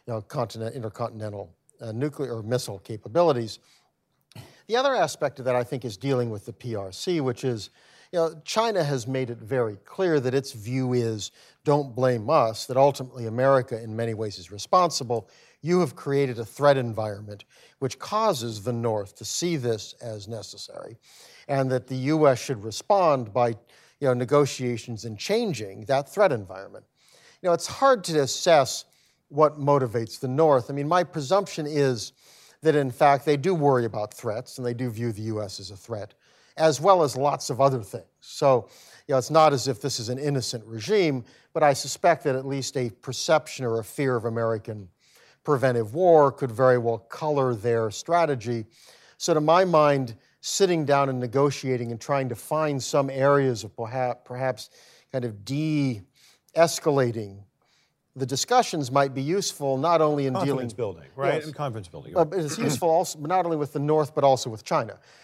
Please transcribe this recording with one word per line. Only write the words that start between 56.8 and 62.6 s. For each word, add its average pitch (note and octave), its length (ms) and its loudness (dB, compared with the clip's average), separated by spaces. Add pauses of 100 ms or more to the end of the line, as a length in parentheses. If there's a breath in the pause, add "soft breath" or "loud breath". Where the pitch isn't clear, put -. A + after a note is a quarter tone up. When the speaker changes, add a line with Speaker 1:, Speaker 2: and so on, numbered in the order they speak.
Speaker 1:
the C3 100 -6
discussions C#3 640 0
might C#3 220 2
be C3 80 -4
useful C#3+ 560 -2
not D#3+ 240 2
only D3 240 2
in C3 80 -2
Speaker 2:
Confidence C3+ 400 -2
Speaker 1:
dealing - 20 -18
Speaker 2:
building, F2 400 -8
right? C#3 200 -2
Speaker 1:
Yes. D#3 100 -6
Speaker 2:
And D#3 100 -12
confidence A2+ 320 -8
building. E2+ 300 -8
Speaker 1:
Uh, E3 80 4
but F3 140 -4
it's D3+ 180 -4
useful E3 320 0